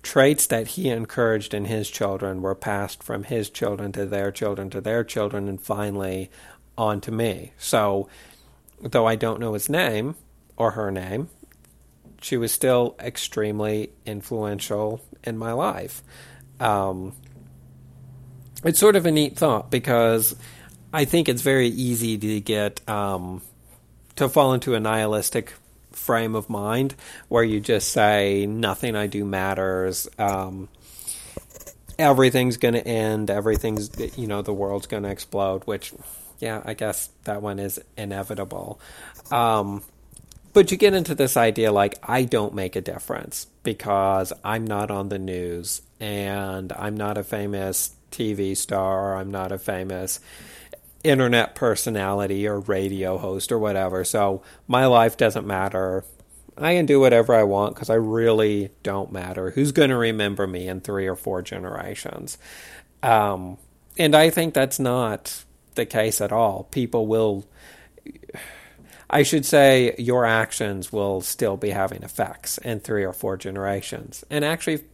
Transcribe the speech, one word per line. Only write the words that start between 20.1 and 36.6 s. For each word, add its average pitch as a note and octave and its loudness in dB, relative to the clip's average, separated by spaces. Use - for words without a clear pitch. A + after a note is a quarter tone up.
I D3+ 2
think D#3+ 2
it's A#2+ 0
very C3+ 4
easy A#2 -2
to G#2+ -2
get, G#2 -2
um, F#2+ -4
to C3+ 0
fall C3+ 6
into B2 0
a A2 0
nihilistic A2 -2
frame A2+ -2
of G#2 -6
mind A2+ -2
where A#2 4
you A2 2
just G#2 0
say, G2+ 4
"Nothing A2 -2
I G#2 -2
do G2+ -4
matters, F#2+ -2
um, F#2+ -4
everything's B2+ 6
gonna A#2+ 2
end, G#2+ -2
everything's, G#2 0
you A#2 -6
know, G2+ -4
the G#2 -4
world's G2 -4
gonna G2+ -6
explode," G2 -4
which, - -8
yeah, A2+ -6